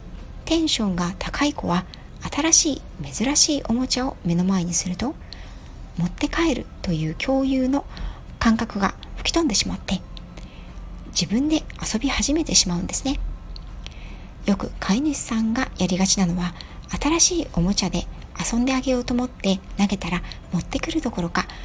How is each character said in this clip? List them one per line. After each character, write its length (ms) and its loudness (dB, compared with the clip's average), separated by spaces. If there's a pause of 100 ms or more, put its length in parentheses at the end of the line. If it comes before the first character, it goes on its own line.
(440)
テ 140 2
ン 100 4
シ 140 2
ョ 60 2
ン 100 0
が 200 0
高 280 0
い 80 2
子 140 -4
は、 180 2 (440)
新 220 2
し 220 6
い、 80 -4 (320)
珍 240 2
し 220 4
い 100 -4
お 40 4
も 140 2
ち 140 0
ゃ 60 0
を 180 -6
目 100 4
の 80 4
前 220 4
に 80 -2
す 160 0
る 80 -4
と、 180 -2 (800)
持 100 2
っ 20 -2
て 180 0
帰 280 2
る 100 -4 (160)
と 100 0
い 200 2
う 40 -6
共 300 2
有 240 4
の 160 0 (540)
感 180 6
覚 220 -2
が 160 2 (220)
吹 140 -2
き 40 -6
飛 100 4
ん 20 4
で 80 2
し 140 2
ま 60 -2
っ 40 -10
て、 220 -2 (1080)
自 140 0
分 220 2
で 160 2 (180)
遊 180 0
び 100 0
始 240 2
め 100 4
て 100 0
し 140 6
ま 80 0
う 40 0
ん 80 -2
で 60 -4
す 120 0
ね。 120 0 (1300)
よ 120 4
く 140 -4 (100)
飼 140 4
い 60 4
主 160 2
さ 220 0
ん 140 4
が 240 2
や 100 4
り 100 2
が 80 6
ち 140 4
な 60 6
の 120 2
は、 160 0 (480)
新 200 2
し 220 4
い 100 -4
お 80 4
も 120 4
ち 120 2
ゃ 40 0
で 180 -2 (300)
遊 220 0
ん 60 4
で 80 4
あ 80 2
げ 100 0
よ 80 4
う 60 -4
と 80 -2
思 120 2
っ 40 -6
て 320 0 (160)
投 100 6
げ 80 0
た 140 -6
ら、 120 0 (300)
持 80 2
っ 40 -2
て 180 -4
く 100 -4
る 80 0
ど 120 0
こ 100 -2
ろ 80 0
か 180 -2 (180)